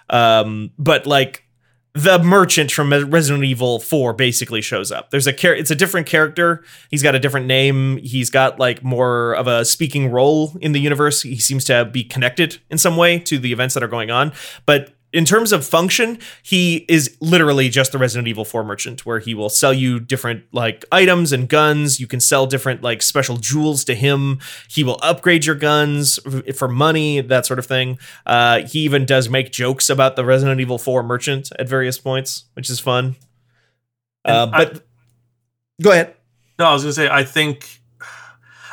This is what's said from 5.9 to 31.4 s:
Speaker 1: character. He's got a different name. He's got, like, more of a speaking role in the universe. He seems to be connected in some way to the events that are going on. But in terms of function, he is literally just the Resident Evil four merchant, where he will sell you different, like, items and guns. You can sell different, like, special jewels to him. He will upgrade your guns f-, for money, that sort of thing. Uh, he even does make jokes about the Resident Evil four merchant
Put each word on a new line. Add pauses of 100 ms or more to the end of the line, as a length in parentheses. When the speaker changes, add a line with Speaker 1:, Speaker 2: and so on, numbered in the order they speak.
Speaker 1:
character. (260)
He's
got
a
different
name.
He's
got,
like,
more
of
a
speaking
role
in
the
universe.
He
seems
to
be
connected (140)
in
some
way
to
the
events
that
are
going
on. (340)
But (220)
in
terms
of
function, (240)
he
is
literally
just
the
Resident
Evil
four
merchant,
where
he
will
sell
you
different, (100)
like,
items
and
guns.
You
can
sell
different,
like,
special
jewels
to
him. (280)
He
will
upgrade
your
guns
f-,
for
money,
that
sort
of
thing. (260)
Uh,
he
even
does
make
jokes
about
the
Resident
Evil
four
merchant